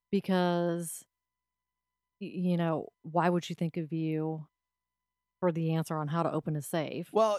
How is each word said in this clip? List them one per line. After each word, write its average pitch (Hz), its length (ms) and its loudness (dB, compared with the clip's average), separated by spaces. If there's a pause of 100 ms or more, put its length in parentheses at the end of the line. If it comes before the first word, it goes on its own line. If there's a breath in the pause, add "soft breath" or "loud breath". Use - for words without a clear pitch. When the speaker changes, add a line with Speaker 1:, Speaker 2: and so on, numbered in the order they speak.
(100)
Speaker 1:
because, 175 960 0 (1160)
y-, 196 140 -8
you 180 220 2
know, 165 320 0 (140)
why 165 260 2
would 175 160 2
she 170 100 -8
think 170 220 -4
of 160 160 -6
you 160 540 -2 (960)
for 180 100 4
the 160 240 0
answer 160 220 0
on 151 120 -2
how 165 140 0
to 151 100 2
open 156 240 -2
a 143 60 -4
safe? 156 500 -4
Speaker 2:
Well, 208 260 4